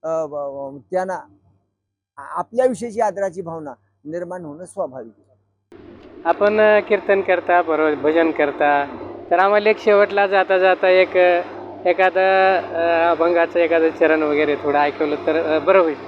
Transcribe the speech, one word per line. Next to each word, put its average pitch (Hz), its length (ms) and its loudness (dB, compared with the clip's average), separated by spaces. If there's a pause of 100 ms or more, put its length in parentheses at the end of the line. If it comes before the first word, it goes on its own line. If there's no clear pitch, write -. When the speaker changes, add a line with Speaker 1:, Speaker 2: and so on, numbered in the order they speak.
Speaker 1:
अ, 160 240 -4
ब-, 143 40 -12
ब-, 139 500 -10 (100)
त्यांना 185 240 -4
आ-, 151 120 -14 (880)
आपल्याविषयीची 208 840 -4
आदराची 196 420 -4
भावना 160 320 -12 (300)
निर्माण 175 400 -12
होणं 156 200 -16
स्वाभाविक 131 540 -12
आहे. - 140 -20 (920)
Speaker 2:
आपण, 208 360 0
अ, 214 200 4
कीर्तन 196 400 0
करता, 180 420 0
बरोबर 156 320 0
भजन 156 360 0
करता, 143 540 0 (460)
तर 175 80 2
आम्हाला 208 320 2
एक 208 80 0
शेवटला 202 480 4
जाता 190 320 2
जाता 185 300 2
एक, 185 200 6
अ, 180 340 2 (460)
एखादं, 190 680 2
अ, 170 540 0
अभंगाचं 170 480 0
एखादं 165 320 2
चरण 160 320 2
वगैरे 147 340 0
थोडं 143 220 -2
ऐकवलं 147 380 -2 (100)
तर, 160 300 0
अ, - 20 0
बरं 185 220 4
होईल. 160 160 0 (120)